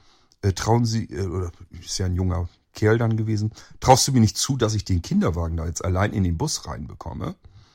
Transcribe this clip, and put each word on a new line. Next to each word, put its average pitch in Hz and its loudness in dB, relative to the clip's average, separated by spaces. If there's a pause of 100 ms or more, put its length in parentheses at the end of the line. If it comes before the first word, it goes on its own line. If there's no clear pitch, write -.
(420)
äh, 101 4
„Trauen 117 2
Sie“, 113 -2
äh, 95 -6
oder 90 -6 (200)
ist - -10
ja 95 -2
ein 90 -2
junger 87 -2 (240)
Kerl 110 2
dann 113 0
gewesen, 107 -2 (280)
„traust 127 8
du 139 0
mir 131 6
nicht 107 4
zu, - -2
dass 110 0
ich 104 -4
den 87 0
Kinderwagen 85 -2
da 82 -4
jetzt 82 -8
allein 92 0
in 98 0
den 85 0
Bus - -4
reinbekomme?“ - -10 (400)